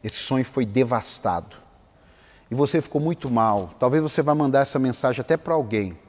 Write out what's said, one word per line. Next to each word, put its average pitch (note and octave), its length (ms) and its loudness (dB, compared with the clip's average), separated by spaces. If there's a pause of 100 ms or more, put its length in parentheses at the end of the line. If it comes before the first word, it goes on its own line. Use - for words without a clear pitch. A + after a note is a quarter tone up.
Esse - 140 -6
sonho C3 260 0
foi B2+ 200 -2
devastado. G#2+ 920 -2 (920)
E A#2 60 -8
você C#3+ 260 2
ficou D3 200 -4
muito D#3+ 280 -4
mal. A2 520 2
Talvez C3 200 2
você D#3 220 -2
vá D3 100 2
mandar C#3 280 2
essa C#3 180 0
mensagem C3 420 0
até D#3+ 160 0
pra E3 180 -2
alguém G#2+ 440 -2 (100)